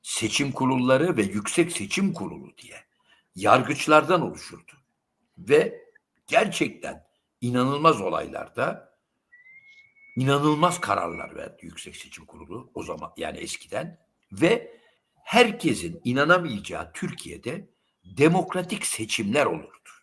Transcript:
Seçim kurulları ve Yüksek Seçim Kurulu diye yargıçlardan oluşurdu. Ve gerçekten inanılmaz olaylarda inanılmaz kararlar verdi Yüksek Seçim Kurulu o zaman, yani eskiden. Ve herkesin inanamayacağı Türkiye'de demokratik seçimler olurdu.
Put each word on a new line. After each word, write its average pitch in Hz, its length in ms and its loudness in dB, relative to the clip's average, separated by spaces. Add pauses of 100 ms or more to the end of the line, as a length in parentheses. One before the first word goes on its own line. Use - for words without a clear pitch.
Seçim 135 500 -2
kurulları 131 640 2
ve 110 40 2
Yüksek 104 500 0
Seçim 185 420 -2
Kurulu 82 440 -10
diye - 280 -20 (500)
yargıçlardan 143 840 4
oluşurdu. - 500 -10 (680)
Ve - 480 2 (420)
gerçekten - 800 -2 (340)
inanılmaz 127 600 2
olaylarda 82 960 -4 (1160)
inanılmaz 147 680 2
kararlar 87 540 -4
verdi - 300 -12
Yüksek - 300 -16
Seçim - 300 -20
Kurulu 80 480 -16
o - 100 -10
zaman, 80 340 -10
yani 80 200 -8
eskiden. - 680 -12 (260)
Ve 165 500 0 (320)
herkesin - 920 0
inanamayacağı 123 880 0
Türkiye'de - 760 -10 (340)
demokratik 175 840 2
seçimler 110 600 -2
olurdu. - 440 -6 (140)